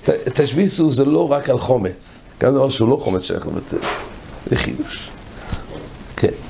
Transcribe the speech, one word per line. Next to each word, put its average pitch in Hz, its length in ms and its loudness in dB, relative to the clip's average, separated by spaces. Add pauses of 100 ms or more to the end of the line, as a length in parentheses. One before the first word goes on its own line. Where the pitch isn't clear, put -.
ת-, - 60 4
תשביס 147 680 2
הוא, 156 140 6
זה 127 120 4
לא 151 280 4
רק 143 180 0
על 127 80 4
חומץ, - 640 0 (200)
גם 131 140 4
דבר 135 140 4
שהוא 113 200 2
לא 135 80 6
חומץ 95 260 0
שייך - 240 -4
לבטל. 80 300 -6 (760)
זה - 60 4
חידוש. - 540 -4 (1040)
כן, 110 120 2 (220)